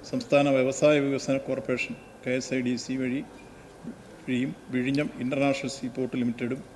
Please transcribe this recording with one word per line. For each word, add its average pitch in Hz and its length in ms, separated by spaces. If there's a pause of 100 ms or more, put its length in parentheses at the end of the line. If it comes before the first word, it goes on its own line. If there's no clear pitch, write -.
സംസ്ഥാന 143 400
വ്യവസായ 135 560
വികസന 135 320 (100)
കോർപ്പറേഷൻ 131 480 (300)
കെ 127 140
എസ് 127 180
ഐ - 100
ഡി 123 80
സി 120 260
വഴി, 131 200 (1040)
വഴിയും 131 300 (180)
വിഴിഞ്ഞം 139 360 (140)
ഇന്റർനാഷണൽ 135 540
സീപോർട്ട് 127 440
ലിമിറ്റഡും 120 400 (140)